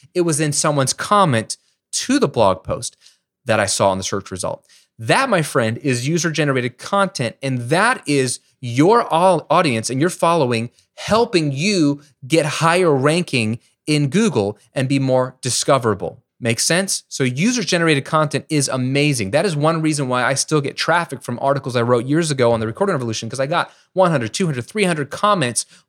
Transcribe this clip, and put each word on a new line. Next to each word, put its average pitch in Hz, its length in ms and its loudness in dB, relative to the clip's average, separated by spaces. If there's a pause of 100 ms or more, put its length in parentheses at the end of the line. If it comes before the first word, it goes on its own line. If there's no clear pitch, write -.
(140)
It 180 80 0
was 160 180 0
in 156 140 0
someone's 147 400 0
comment 165 640 2 (360)
to - 260 0
the 220 80 2
blog 101 360 2
post - 320 -6 (500)
that 110 140 0
I 101 60 2
saw 98 260 2
in 95 80 -2
the 92 40 -6
search - 280 -6
result. - 360 -8 (300)
That, 196 320 0
my 185 140 2
friend, 120 360 -2
is 127 280 -2
user-generated 147 720 -2
content, 190 640 -2
and 123 280 -4
that 214 380 0
is 135 320 0 (200)
your 151 520 2
au-, 175 380 4
audience 143 400 2
and 131 100 -2
your 170 120 2
following 127 600 0 (240)
helping 196 560 0
you 143 500 0 (260)
get 160 180 2
higher 165 480 2
ranking 131 640 0 (280)
in 147 220 2
Google 143 480 0 (160)
and 131 140 -2
be 135 120 0
more 127 420 0
discoverable. 120 800 0 (160)
Make 117 200 -2
sense? 190 480 -2
So - 160 -4
user-generated 165 840 0
content 151 440 -2
is 147 180 0
amazing. 127 640 0
That 156 140 2
is 180 100 -2
one 156 260 0
reason 147 280 -2
why 123 140 0
I 131 120 0
still 151 260 -2
get - 160 -8
traffic 160 440 -2
from 120 200 -10
articles 135 340 -2
I 120 60 2
wrote 123 240 2
years 156 260 0
ago 120 200 2
on 113 80 0
the 110 80 -4
Recording 190 260 -2
Revolution, 117 360 -6
'cause 107 100 -10
I 135 60 -2
got 156 260 -2 (220)
one 180 180 4
hundred, 123 220 -2
two 190 120 -2
hundred, 127 200 -4
three 214 180 -2
hundred 165 260 -2
comments 175 560 0 (240)